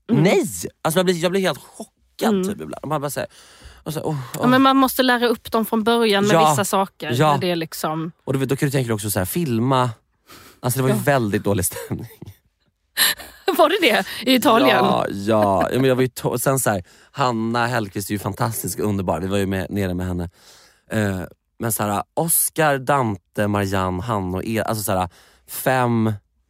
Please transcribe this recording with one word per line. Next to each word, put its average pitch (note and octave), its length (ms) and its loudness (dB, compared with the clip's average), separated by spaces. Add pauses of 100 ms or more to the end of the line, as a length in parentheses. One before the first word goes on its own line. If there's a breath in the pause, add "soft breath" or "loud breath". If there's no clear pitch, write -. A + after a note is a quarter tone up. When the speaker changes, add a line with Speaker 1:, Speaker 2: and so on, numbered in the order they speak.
(100)
Speaker 1:
Mm. C#3 120 4
Speaker 2:
Nej!" A#3+ 240 4 (360)
Alltså, D#3+ 160 0
man F#3 60 4
blir, F3+ 180 2
jag F3+ 80 0
blir G3 100 0
helt E3 180 -2
chockad - 760 -6
Speaker 1:
Mm. F#3 100 0
Speaker 2:
typ F#3+ 160 -6
ibland. - 260 -12
Man D3 140 -4
bara C#3+ 100 -6
så C3 100 -8
här, - 80 -8 (560 loud breath)
och D#3+ 80 -8
så D3+ 60 -6
här, - 80 -8
"Åh, D#3 100 -2 (180)
Speaker 1:
Ja, - 80 -4
Speaker 2:
åh." - 60 4
Speaker 1:
men C4 140 4
man C4+ 140 4
måste C4+ 260 2
lära B3 260 2
upp - 240 -4
dem A3+ 140 0
från A3 180 -2
början A3+ 420 2
med G#3 80 4
Speaker 2:
Ja. D#3+ 160 6
Speaker 1:
vissa D#3 140 2
saker. F#3+ 520 -2
Speaker 2:
Ja. D3+ 160 4
Speaker 1:
När C#3+ 60 2
det F3+ 120 -2
är F3 60 -2
liksom D#3+ 560 -6 (120)
Speaker 2:
Och C3+ 80 -4
du C3+ 60 0
vet, C3+ 100 -2
då C#3 80 0
kan D3+ 100 -2
du C3+ 40 0
tänka C3 160 0
dig A2+ 80 0
också G#2+ 160 -4
så G#2 80 -2
här, F#2 80 -2
filma. B2+ 640 0 (680 loud breath)
Alltså, B2 180 -4
det C3 40 0
var C3 80 2
ju A#2+ 60 2
Speaker 1:
Ja. G2 80 -2
Speaker 2:
väldigt A2 400 2
dålig G2+ 200 0
stämning. - 440 -8 (1400 loud breath)
Speaker 1:
<laughs> F#4 120 0
Var D#4+ 100 8
det F#4 120 0
det? G#3 240 2 (260 loud breath)
I C4 40 6
Italien? A#3+ 500 4
Speaker 2:
Ja, - 260 0
ja. G2+ 640 2
Ja, A#2+ 60 0
men C3+ 60 2
jag C3 120 4
var C3 60 2
ju B2+ 60 2
to-, - 300 -4
sen C3+ 200 0
så A#2+ 120 0
här, F#2+ 140 -2 (280 soft breath)
Hanna A#2 540 0
Hellquist G#2+ 440 -4
är - 40 -4
ju G2+ 40 -2
fantastisk G2+ 600 -6
och - 80 -2
underbar. F#2+ 340 -2
Vi F#2+ 60 -4
var G2 120 -2
ju G2 80 0
med, F#2+ 240 -2
nere F#2+ 240 -2
med F2+ 120 -4
henne. F2 240 -4 (600 soft breath)
Eh, G2+ 300 -2 (380)
men A#2 140 -4
så - 100 -4
här, G#2 200 -2 (120)
Oscar, D#3 640 0
Dante, A#2+ 720 -2
Marianne, F#2+ 540 0
Hanna F#2+ 340 -2
och F#2 80 -6
E-, A2 180 -2
alltså G#2+ 220 -4
så G#2 80 -2
här, F#2 160 0 (400 soft breath)
fem A#2 640 0 (360)